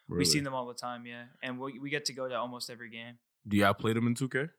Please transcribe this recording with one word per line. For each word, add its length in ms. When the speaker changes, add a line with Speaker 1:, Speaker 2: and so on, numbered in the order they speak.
Speaker 1:
Really? 120
Speaker 2:
we 60
see 140
them 140
all 140
the 60
time, 320
yeah. 200
And 160
we, 200
we 100
get 160
to 80
go 160
to 60
almost 340
every 200
game. 280
Speaker 1:
Do 120
y'all 160
play 180
them 160
in 80
two 140
K? 180